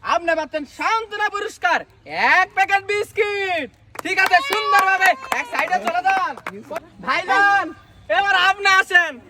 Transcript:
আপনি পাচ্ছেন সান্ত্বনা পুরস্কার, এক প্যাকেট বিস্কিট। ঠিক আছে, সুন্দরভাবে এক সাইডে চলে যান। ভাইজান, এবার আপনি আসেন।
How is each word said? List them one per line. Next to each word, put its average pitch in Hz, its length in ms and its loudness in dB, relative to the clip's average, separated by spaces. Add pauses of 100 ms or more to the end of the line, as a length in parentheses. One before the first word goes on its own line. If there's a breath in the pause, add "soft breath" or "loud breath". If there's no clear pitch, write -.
(140)
আপনি 339 260 -2
পাচ্ছেন 311 240 -8 (140)
সান্ত্বনা 427 580 -4
পুরস্কার, 403 440 -2 (580)
এক 370 180 2
প্যাকেট 392 260 0 (100)
বিস্কিট। 403 760 -4 (340)
ঠিক 359 200 -2
আছে, 370 140 4 (140)
সুন্দরভাবে 381 580 2 (300)
এক 285 120 -6
সাইডে 330 340 -2
চলে 349 220 -4
যান। 370 260 0 (720)
ভাইজান, 381 600 2 (440)
এবার 381 260 2 (140)
আপনি 392 200 0 (120)
আসেন। 349 320 2 (160)